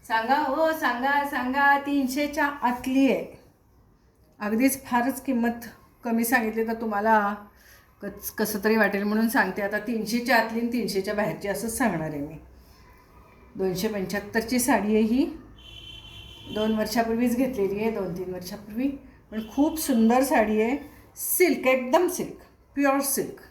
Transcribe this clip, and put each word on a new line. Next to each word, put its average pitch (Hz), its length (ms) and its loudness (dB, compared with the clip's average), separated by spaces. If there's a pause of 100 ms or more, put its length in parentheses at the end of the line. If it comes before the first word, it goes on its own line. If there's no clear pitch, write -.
सांगा 226 280 2
हो, 302 360 2
सांगा, 277 540 0
सांगा. 277 540 2
तीनशेच्या 285 680 0
आतली 262 680 2
आहे. 170 300 -4 (960)
अगदीच 220 460 2
फारच 247 360 0
किंमत 233 440 -2 (380)
कमी 226 220 0
सांगितली 226 420 0
तर 226 60 -2
तुम्हाला 214 640 0 (680)
कच-, - 360 -10
कसं 208 260 -2
तरी 220 120 4
वाटेल 202 280 2
म्हणून 214 260 2
सांगते. 208 320 0
आता 202 180 -2
तीनशेच्या 240 580 0
आतली 220 220 0
आणि 233 140 -2
तीनशेच्या 196 400 -2
बाहेरची 202 340 -4
असंच 220 300 -4
सांगणार 170 320 0
आहे 147 100 -6
मी. 156 160 -8 (1200)
दोनशे 185 320 -2
पंच्याहत्तरची 208 720 -2
साडी 214 360 2
आहे 220 80 4
ही. 247 220 2 (1300)
दोन 220 220 0
वर्षापूर्वीच 226 640 0
घेतलेली 202 420 0
आहे, 220 120 0
दोन 185 260 -6
तीन 185 160 -8
वर्षापूर्वी. 208 540 -6 (440)
पण 214 100 -6 (140)
खूप 320 240 2
सुंदर 233 440 4
साडी 220 380 2
आहे. 240 160 0 (380)
सिल्क, - 520 2
एकदम 254 400 4
सिल्क, - 280 -6 (400)
प्युअर 277 260 2
सिल्क. - 500 -4